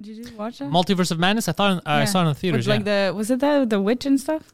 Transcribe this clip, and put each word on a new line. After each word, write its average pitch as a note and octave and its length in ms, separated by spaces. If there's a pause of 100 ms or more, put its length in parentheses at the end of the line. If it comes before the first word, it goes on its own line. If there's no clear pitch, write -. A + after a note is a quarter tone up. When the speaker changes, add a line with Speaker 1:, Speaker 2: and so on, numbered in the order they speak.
Speaker 1:
did G#3+ 160
you A#3+ 200
watch A3 220
that? C#3+ 100
Speaker 2:
Multiverse F3 420
of E3 80
Madness? G3+ 280
I E3+ 60
thought, G3 320
I D3 140
Speaker 1:
Yeah. - 60
Speaker 2:
saw G3 140
it - 40
in E3 60
the C#3+ 60
theaters, D3 320
Speaker 1:
With, G#3 100
like, G#3 80
Speaker 2:
yeah. G3+ 220
Speaker 1:
the, E3+ 80
was G#3+ 160
it B3+ 80
the, C#4+ 280
the G#3+ 140
witch G#3 240
and C#4 140
stuff? D#4 240 (100)